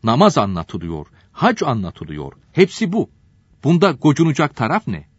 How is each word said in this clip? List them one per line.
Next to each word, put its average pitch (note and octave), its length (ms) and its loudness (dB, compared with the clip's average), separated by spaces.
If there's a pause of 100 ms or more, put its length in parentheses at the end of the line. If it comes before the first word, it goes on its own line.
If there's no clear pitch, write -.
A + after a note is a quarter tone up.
Namaz D3 340 4
anlatılıyor, E2+ 680 -4 (260)
hac A3 300 0
anlatılıyor. E2 680 -6 (200)
Hepsi F3+ 400 0
bu. - 180 -2 (540)
Bunda E3+ 260 4
gocunacak D#3 680 0
taraf C#3+ 320 -2
ne? D#2 200 -8 (100)